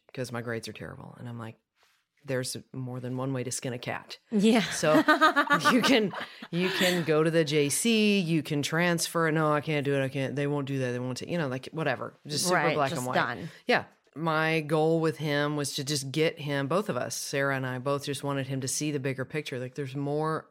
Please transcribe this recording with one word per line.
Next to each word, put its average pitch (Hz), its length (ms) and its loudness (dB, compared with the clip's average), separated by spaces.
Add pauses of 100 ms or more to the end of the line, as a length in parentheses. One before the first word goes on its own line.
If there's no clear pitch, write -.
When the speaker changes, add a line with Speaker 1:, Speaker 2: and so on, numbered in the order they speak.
(140)
Speaker 1:
'cause 127 180 -8
my 120 100 -6
grades 113 260 -8
are 107 40 -12
terrible." - 460 -14
And 123 100 -12
I'm 117 100 -10
like, 113 180 -12 (680)
"There's 127 320 -4 (160)
more 127 280 -8
than 123 160 -6
one 135 160 -4
way 127 120 -4
to 156 80 -6
skin 131 200 -6
a 123 60 -8
cat." - 400 -10 (120)
Speaker 2:
Yeah. 220 320 4
Speaker 1:
So 160 340 2
Speaker 2:
<laughs> 302 760 4
Speaker 1:
you 247 100 6
can, 214 300 4 (380)
you 180 200 0
can 180 340 2
go 156 180 4
to 160 80 4
the 160 140 4
J 143 260 2
C, 214 500 4
you 160 220 2
can 143 200 -2
transfer. 165 680 2
"No, 156 220 4
I 147 100 2
can't 147 220 0
do 139 100 0
it. 135 100 2
I 135 40 -2
can't. 131 280 -4
They 143 100 0
won't 143 200 -2
do 135 140 -4
that. 123 120 -2
They 123 60 -4
won't 127 200 -6
take," - 120 -10
you 175 80 -2
know, 151 100 -2
like, 131 240 -6
whatever. 127 420 -2 (120)
Just 147 180 -2
super 180 120 2
Speaker 2:
Right, 156 180 2
Speaker 1:
black 139 160 2
Speaker 2:
just 156 100 -2
Speaker 1:
and 127 80 -4
white. 127 60 -2
Speaker 2:
done. 139 360 -2 (160)
Speaker 1:
Yeah. 214 180 2 (300)
My 160 460 0
goal 160 400 2
with 156 160 2
him 147 400 0
was 143 200 -2
to 147 80 -4
just 135 280 -4
get 156 260 0
him, 143 280 -2
both 185 240 0
of 123 80 -2
us, 113 180 -4
Sarah 139 400 -2
and 131 100 -2
I 127 120 -6
both 139 260 -2
just 139 180 -6
wanted 139 240 -2
him 135 140 -4
to 131 80 -4
see 151 240 -2
the 143 80 -2
bigger 131 240 -4
picture. 151 340 -6
Like, 127 160 -8
there's 135 220 -8
more 147 540 -2